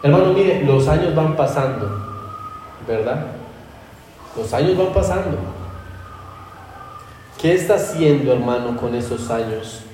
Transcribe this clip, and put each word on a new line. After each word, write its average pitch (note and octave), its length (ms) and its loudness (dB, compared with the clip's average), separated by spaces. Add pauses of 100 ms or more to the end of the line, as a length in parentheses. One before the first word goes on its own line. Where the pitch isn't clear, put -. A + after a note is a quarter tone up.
Hermano, F3+ 280 6
mire, F#3+ 300 4
los C3+ 240 4
años D#3+ 300 2
van D#3 180 2
pasando, C3 540 0 (960)
¿verdad? A#2 400 -2 (1080)
Los A2+ 180 -4
años E3+ 240 4
van F#3 140 2
pasando. F3+ 440 2 (2000)
¿Qué E3+ 140 4
está F#3 200 4
haciendo, D3 580 2
hermano, A#2+ 440 0
con A#2+ 180 -4
esos A#2+ 360 -4
años? A2+ 500 -4 (140)